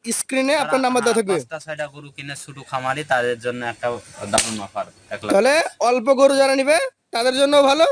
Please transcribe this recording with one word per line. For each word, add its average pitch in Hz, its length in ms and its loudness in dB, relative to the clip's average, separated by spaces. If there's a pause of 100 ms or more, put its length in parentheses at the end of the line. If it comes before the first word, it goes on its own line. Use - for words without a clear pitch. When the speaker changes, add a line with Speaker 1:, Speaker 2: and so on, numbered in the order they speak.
(180)
Speaker 1:
স্ক্রিনে 262 380 0
আপনার 294 160 -2
Speaker 2:
যারা, 262 140 2
Speaker 1:
নাম্বার 247 180 2
দেওয়া 226 120 2
Speaker 2:
হ্যাঁ, 220 120 0
Speaker 1:
থাকবে। 185 120 0
Speaker 2:
পাঁচটা 156 260 -12
ছয়টা 151 280 -8
গরু 147 220 -18
কিনে 143 280 -12
ছোট 139 140 -16 (120)
খামারি, 131 320 -4 (100)
তাদের 123 340 0
জন্য 123 160 -4 (120)
একটা 123 140 -6 (440)
দারুণ 110 340 0
অফার, 95 200 -8 (240)
এক 104 140 -10
লাখ। 104 100 -4
Speaker 1:
তাহলে 233 200 4 (360)
অল্প 247 180 0 (140)
গরু 277 200 6
যারা 269 200 4
নিবে 294 160 2 (380)
তাদের 254 260 0
জন্য 285 140 2 (140)
ভালো 302 220 4